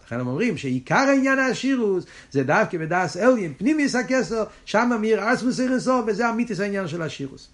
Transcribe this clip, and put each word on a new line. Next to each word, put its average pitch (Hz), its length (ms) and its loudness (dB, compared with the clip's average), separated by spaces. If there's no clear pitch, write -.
לכן 120 140 -6
הם 123 80 -4
אומרים 165 300 -2
שעיקר 143 580 0
עניין 269 240 2
השירוס 240 680 0
זה 135 120 0
דווקא 175 340 2
בדס 170 400 -2
עליון, 208 400 2
פנימיס 285 380 2
הכסר, 240 480 0
שם 240 260 2
מאיר 214 200 2
עצמוס 226 380 0
עיר 254 120 0
אין 254 80 0
סוף, 247 280 0
וזה 226 220 0
אמיתיס 226 300 -2
העניין 196 280 -2
של 165 140 -6
השירוס. - 520 -10